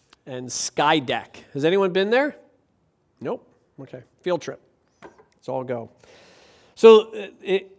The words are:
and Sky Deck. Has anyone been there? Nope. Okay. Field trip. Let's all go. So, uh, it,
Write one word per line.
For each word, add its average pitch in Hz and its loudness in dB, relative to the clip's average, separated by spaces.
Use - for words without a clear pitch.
and 127 -12
Sky 156 -2
Deck. 120 -8
Has 139 -4
anyone 190 0
been 190 -2
there? 262 0
Nope. - -10
Okay. 131 -20
Field 175 -4
trip. - -14
Let's - -20
all 131 -6
go. 120 -10
So, 220 8
uh, 208 -12
it, - -6